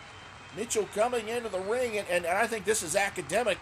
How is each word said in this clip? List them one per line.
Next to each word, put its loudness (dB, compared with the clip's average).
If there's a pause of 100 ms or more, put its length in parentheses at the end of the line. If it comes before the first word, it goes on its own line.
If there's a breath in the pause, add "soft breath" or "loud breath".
(560)
Mitchell 0
coming 2
into -2
the -2
ring, 0
and, -2
and, 2
and 4
I 4
think -4
this 2
is -4
academic 2